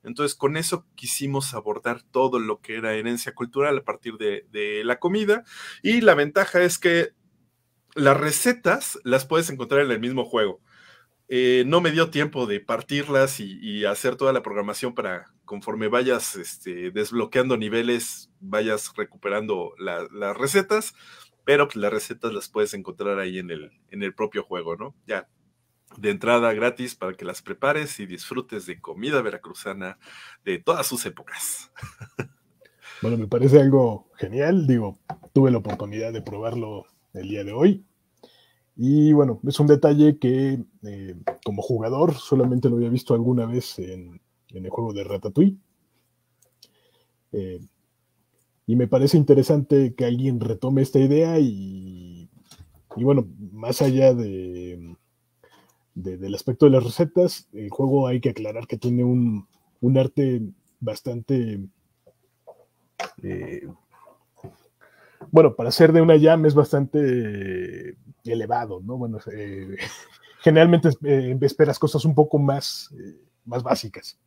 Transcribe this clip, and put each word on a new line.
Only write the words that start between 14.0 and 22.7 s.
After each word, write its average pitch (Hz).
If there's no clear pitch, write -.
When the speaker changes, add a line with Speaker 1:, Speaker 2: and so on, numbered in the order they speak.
Speaker 1:
toda 135
la 123
programación 104
para, 92
conforme 107
vayas, 123
este, 90
desbloqueando 117
niveles, 117
vayas 107
recuperando 101
la, 87
las 101
recetas, 196
pero, 143
pues, -
las 104
recetas 113
las 101
puedes 107